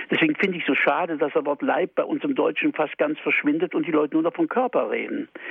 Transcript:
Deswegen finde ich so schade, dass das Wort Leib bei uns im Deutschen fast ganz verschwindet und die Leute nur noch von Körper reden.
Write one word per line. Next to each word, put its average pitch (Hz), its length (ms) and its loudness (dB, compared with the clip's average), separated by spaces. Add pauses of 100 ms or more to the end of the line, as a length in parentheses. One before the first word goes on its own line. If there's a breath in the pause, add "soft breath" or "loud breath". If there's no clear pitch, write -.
(100)
Deswegen 151 240 4
finde 185 240 0
ich 151 80 -8
so 139 80 2
schade, 156 420 2
dass 143 160 0
das 147 120 2
Wort 147 180 -2
Leib 143 320 0
bei 160 80 2
uns 156 220 -4
im 139 100 0
Deutschen 151 380 2
fast - 260 -2
ganz 151 220 0
verschwindet 160 540 0
und 160 120 0
die 170 60 -2
Leute 151 220 2
nur 160 80 4
noch 165 120 0
von 165 140 0
Körper 160 420 0
reden. 110 380 -4 (220 loud breath)